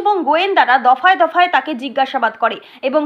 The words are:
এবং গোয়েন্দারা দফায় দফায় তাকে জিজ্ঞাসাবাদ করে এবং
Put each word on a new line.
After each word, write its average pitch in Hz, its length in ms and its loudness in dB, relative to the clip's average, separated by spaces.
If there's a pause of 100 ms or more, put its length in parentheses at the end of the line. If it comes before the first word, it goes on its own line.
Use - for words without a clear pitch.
এবং 415 120 0 (140)
গোয়েন্দারা 311 480 2 (100)
দফায় 262 360 4
দফায় 349 320 2
তাকে 277 180 -2 (100)
জিজ্ঞাসাবাদ 262 600 -4
করে 208 140 -2 (320)
এবং 294 180 0